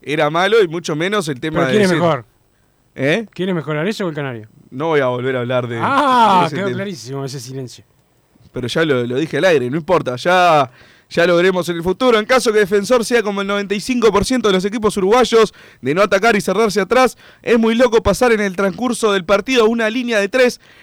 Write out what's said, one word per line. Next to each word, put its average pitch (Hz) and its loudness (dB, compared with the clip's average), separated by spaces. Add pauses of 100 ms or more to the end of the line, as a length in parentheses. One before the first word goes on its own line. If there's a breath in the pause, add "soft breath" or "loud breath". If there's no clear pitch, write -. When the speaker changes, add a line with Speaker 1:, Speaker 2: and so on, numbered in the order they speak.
Speaker 1:
era 147 -2
malo, 196 2
y 185 2
mucho 165 -6
menos 185 -2
el 131 -6
tema 160 -2
Speaker 2:
¿Pero - 2
Speaker 1:
de - -2
Speaker 2:
quién 208 4
es 190 2
Speaker 1:
decir 165 0
Speaker 2:
mejor? 147 0 (680)
Speaker 1:
¿Eh? 160 -2
Speaker 2:
¿Quién 180 -6
es 185 -2
mejor, 151 -6
Arezo 190 -4
o - -4
el 151 -8
Canario? 123 -8 (220)
Speaker 1:
No 139 -6
voy 151 2
a 131 0
volver 127 -2
a 123 -2
hablar 123 -2
de, 117 -6
Speaker 2:
Ah, 240 2
Speaker 1:
de 170 2
ese 143 -8
Speaker 2:
quedó 180 -4
Speaker 1:
tema. 123 -4
Speaker 2:
clarísimo 139 -8
ese 135 -10
silencio. 131 -14 (680)
Speaker 1:
Pero 120 -8
ya 165 -2
lo, 127 0
lo 123 -6
dije 147 -4
al 165 0
aire, 143 2
no 143 -4
importa, 156 -2
ya, 170 2 (400 soft breath)
ya 170 2
lo 175 4
veremos 180 2
en 175 -4
el 170 -8
futuro. 214 2
En 208 -2
caso 247 2
que 214 2
Defensor 208 0
sea 240 0
como 202 -4
el 196 -6
noventa 202 -4
y 208 -4
cinco 233 0
por 196 2
ciento 233 0
de 190 2
los 185 0
equipos 208 -2
uruguayos 220 2 (280 loud breath)
de 135 -2
no 190 2
atacar 208 2
y 190 0
cerrarse 196 0
atrás, 240 2 (260 soft breath)
es 233 2
muy 226 2
loco 233 2
pasar 226 2
en 208 0
el 196 -4
transcurso 202 -2
del 190 -2
partido 214 2
una 226 0
línea 240 -4
de 196 0
tres 247 0 (220 soft breath)